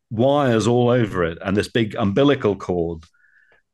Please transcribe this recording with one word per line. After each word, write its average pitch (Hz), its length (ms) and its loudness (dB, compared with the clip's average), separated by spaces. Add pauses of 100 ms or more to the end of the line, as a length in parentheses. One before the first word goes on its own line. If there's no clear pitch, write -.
(100)
wires 123 560 2
all 120 220 2
over 107 360 0
it 82 200 -4
and 98 120 -2
this 101 120 0
big 113 260 -2
umbilical 110 640 0
cord. 85 480 -6 (680)